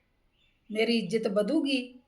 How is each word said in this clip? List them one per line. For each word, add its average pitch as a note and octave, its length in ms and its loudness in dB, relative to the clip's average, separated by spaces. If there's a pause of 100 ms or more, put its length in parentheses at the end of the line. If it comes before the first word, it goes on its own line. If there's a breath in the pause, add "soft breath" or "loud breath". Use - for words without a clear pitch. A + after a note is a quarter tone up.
(720)
ਮੇਰੀ A3+ 260 2
ਇੱਜ਼ਤ A3 300 -2
ਵਧੂਗੀ, B3 800 0